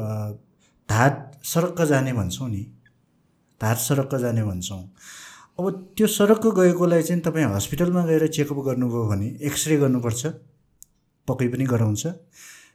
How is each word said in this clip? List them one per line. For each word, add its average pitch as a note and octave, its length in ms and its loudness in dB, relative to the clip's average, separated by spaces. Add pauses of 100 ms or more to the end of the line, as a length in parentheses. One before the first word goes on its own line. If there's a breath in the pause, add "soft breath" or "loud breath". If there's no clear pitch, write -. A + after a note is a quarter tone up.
अ, G#2+ 300 -6 (580)
धात B2 540 0
सरक्क E3+ 380 -2
जाने C3+ 320 2
भन्छौँ A#2+ 360 -4
नि, G#2 220 -8 (920)
धात A2+ 160 0
सरक्क C3+ 380 -2
जाने A#2 280 0
भन्छौँ। F#2 500 -8 (640 loud breath)
अब F#3 380 -6
त्यो G#3+ 100 4
सरक्क G#3+ 400 4
गएकोलाई F3 560 4
चाहिँ F3 200 -2
तपाईँ D#3+ 220 0
हस्पिटलमा E3+ 600 0
गएर D#3 220 2
चेकअप D3 300 -2
गर्नुभयो B2 500 2
भने G#2 340 -2
एक्सरे D3 360 0
गर्नुपर्छ, B2+ 480 0 (1040)
पक्कै B2+ 200 0
पनि B2+ 180 -2
गराउँछ। A2+ 420 0 (680 loud breath)